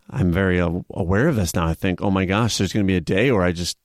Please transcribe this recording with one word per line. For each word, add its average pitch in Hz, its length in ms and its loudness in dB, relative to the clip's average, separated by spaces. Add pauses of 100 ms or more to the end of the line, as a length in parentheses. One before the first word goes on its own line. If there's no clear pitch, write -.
I'm 92 220 0
very 90 260 2
a-, 87 240 0 (100)
aware 98 360 0
of 160 80 0
this 98 180 -2
now. 85 140 0
I 82 80 0
think, 92 260 -2
"Oh 101 80 -2
my 95 160 2
gosh, 101 320 0
there's 95 160 -2
gonna 104 120 0
be 95 100 2
a 90 60 2
day 101 300 2
where 98 120 2
I 90 80 2
just 85 340 -6